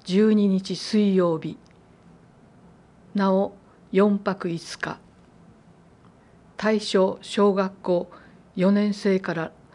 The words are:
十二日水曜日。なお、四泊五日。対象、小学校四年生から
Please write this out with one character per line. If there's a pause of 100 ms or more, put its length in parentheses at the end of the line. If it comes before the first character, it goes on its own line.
十
二
日
水
曜
日。 (1600)
な
お、 (400)
四
泊
五
日。 (1600)
対
象、
小
学
校 (460)
四
年
生
か
ら (220)